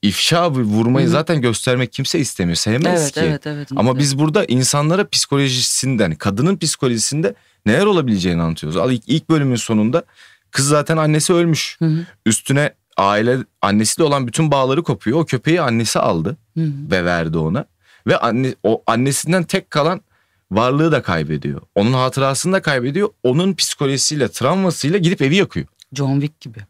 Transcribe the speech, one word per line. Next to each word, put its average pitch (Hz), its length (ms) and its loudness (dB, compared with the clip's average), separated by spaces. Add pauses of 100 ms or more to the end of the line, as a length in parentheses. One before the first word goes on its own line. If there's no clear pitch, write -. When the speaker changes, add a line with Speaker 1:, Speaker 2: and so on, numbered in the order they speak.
Speaker 1:
ifşa 175 540 0
bir 131 60 0
vurmayı 113 440 2
Speaker 2:
Hı 170 40 2
hı. - 20 4
Speaker 1:
zaten 156 300 2
göstermek 123 520 0
kimse 139 260 -2
istemiyor. 90 360 -2
Sevmez 165 460 0
Speaker 2:
Evet, 143 120 -2
Speaker 1:
ki. - 100 -6
Speaker 2:
evet, 151 240 -2
evet, 147 280 -8
Speaker 1:
Ama 127 160 2
Speaker 2:
evet. 131 100 0
Speaker 1:
biz 139 180 0
burada 156 260 2
insanlara 147 640 0
psikolojisinden, 127 1040 0
kadının 123 420 0
psikolojisinde 147 800 -2 (300)
neler 135 200 4
olabileceğini 107 560 0
anlatıyoruz. 80 360 -4
Al 120 140 0
ilk, 123 160 -2
ilk 156 220 -2
bölümün 143 260 2
sonunda 113 480 0 (480)
kız 139 160 -2
zaten 147 300 2
annesi 151 360 2
ölmüş. 170 460 0
Speaker 2:
Hı 170 60 0
hı. 160 200 0 (200)
Speaker 1:
Üstüne 135 480 0 (240)
aile, 104 400 2 (240)
annesiyle 107 460 2
olan 139 200 0
bütün 156 240 0
bağları 135 320 0
kopuyor. 123 360 -2
O 165 60 0
köpeği 156 360 0
annesi 117 380 0
aldı 95 380 0 (200)
Speaker 2:
Hı 160 60 -2
hı. 156 80 -2 (200)
Speaker 1:
ve 92 140 0
verdi 82 320 0
ona. 82 280 -2 (420)
Ve - 100 2
anne, 123 460 -2
o 110 240 0
annesinden 139 560 0
tek 185 280 -4
kalan 156 300 0 (500)
varlığı 131 400 2
da 135 100 2
kaybediyor. 73 600 -4 (140)
Onun 110 180 2
hatırasını 135 600 0
da 190 80 0
kaybediyor. 143 480 -2 (140)
Onun 165 300 2
psikolojisiyle, 139 720 -2
travmasıyla 165 720 0
gidip 180 220 0
evi 135 140 2
yakıyor. 160 300 0 (280)
Speaker 2:
John 135 260 0
Wick 147 220 -6
gibi. 110 180 -16 (100)